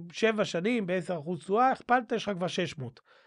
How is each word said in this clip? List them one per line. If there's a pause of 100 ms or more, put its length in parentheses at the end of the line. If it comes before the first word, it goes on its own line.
(120)
שבע
שנים,
בעשר
אחוז
תשואה,
הכפלת,
יש
לך
כבר
שש
מאות. (280)